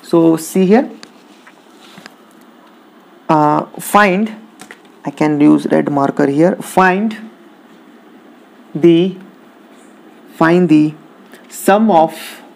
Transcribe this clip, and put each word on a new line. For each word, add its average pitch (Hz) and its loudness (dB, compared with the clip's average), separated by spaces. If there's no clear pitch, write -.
so 165 0
see 190 -2
here, 220 2
uh, 151 0
find, 202 0
I 143 -10
can 151 -2
use 147 4
red 151 -2
marker 139 -2
here, 151 0
find 185 -2
the, 170 2
find 170 0
the 151 2
sum 214 0
of - -2